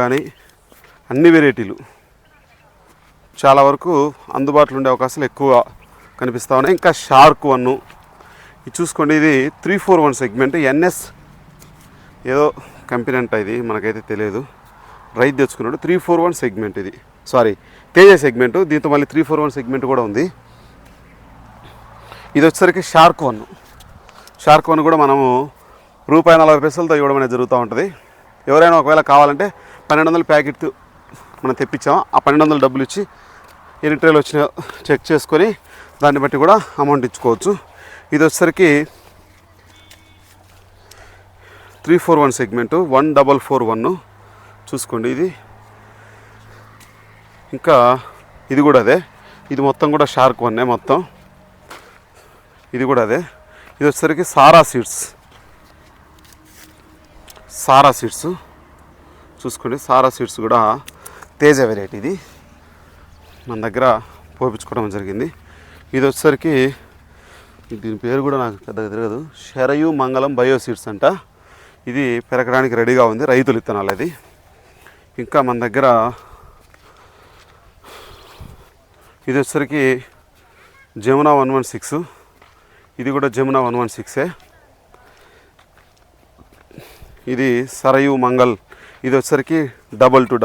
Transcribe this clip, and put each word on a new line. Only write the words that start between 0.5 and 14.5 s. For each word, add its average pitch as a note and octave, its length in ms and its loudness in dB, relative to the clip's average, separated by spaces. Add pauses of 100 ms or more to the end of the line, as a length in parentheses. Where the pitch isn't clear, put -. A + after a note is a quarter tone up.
అన్ని D#3 240 4
వెరైటీలు B2 420 0 (1600)
చాలా C#3 260 6
వరకు C#3+ 260 -2 (440)
అందుబాటులో C#3 420 0
ఉండే C3+ 140 -2
అవకాశాలు B2+ 380 -4
ఎక్కువ C#3 200 -2 (680)
కనిపిస్తా B2 400 -6
ఉన్నాయి. D#3 180 2
ఇంకా F3 140 0 (140)
షార్క్ C#3+ 460 6
వన్, B2+ 220 0 (920)
ఇది - 140 -18
చూసుకోండి, D#3 400 -2
ఇది D3+ 160 2 (280)
త్రీ F3+ 200 -2
ఫోర్ F3+ 220 2
వన్ C3+ 180 0
సెగ్మెంట్, C3 320 -2 (160)
ఎన్ఎస్ E3+ 280 -2 (1300)
ఏదో C#3+ 140 2 (460)
కంపెనీ B2+ 280 -4
అంట, A#2+ 140 -6 (100)
ఇది G#2+ 120 -8 (140)
మనకైతే G#2+ 400 -6
తెలియదు, G#2+ 320 -6 (800)